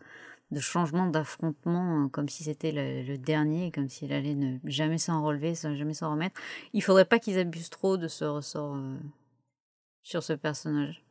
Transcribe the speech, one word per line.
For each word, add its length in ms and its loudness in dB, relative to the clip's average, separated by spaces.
de 100 -4
changement, 460 2
d'affrontement, 1000 0
euh, 20 2
comme 220 -2
si 160 -12
c'était 260 -2
le, 320 -2
le 140 -4
dernier, 540 2
comme 180 -2
si 160 -12
elle 80 -4
allait 220 0
ne 280 0
jamais 340 0
s'en 240 0
relever, 340 0
sans 200 -4
jamais 180 -2
s'en 180 -4
remettre. 280 -2
Il 100 2
faudrait 220 10
pas 160 6
qu'ils 180 0
abusent 320 0
trop 280 2
de 100 -2
ce 160 -6
ressort, 520 -4
euh, 200 -6
sur 200 -4
ce 100 -2
personnage. 760 -2